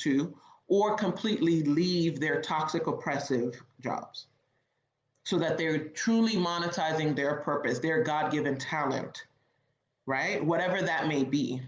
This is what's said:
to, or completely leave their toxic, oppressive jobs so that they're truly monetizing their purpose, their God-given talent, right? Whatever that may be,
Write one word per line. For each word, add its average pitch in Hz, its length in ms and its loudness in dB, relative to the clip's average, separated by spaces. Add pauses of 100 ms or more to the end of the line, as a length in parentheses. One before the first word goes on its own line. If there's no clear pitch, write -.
to, 147 320 2 (340)
or 208 280 4
completely 175 680 2
leave 165 560 2
their 147 220 0
toxic, - 460 -2
oppressive 131 760 -2 (180)
jobs - 460 -8 (1000)
so 180 140 0
that 160 180 2
they're 160 320 0
truly 226 460 2
monetizing 170 800 0
their 143 220 0
purpose, 143 420 -2
their 160 240 2
God-given 151 560 0
talent, 135 680 -4 (800)
right? 147 380 -2
Whatever 180 380 0
that 160 260 0
may 139 160 0
be, 131 440 0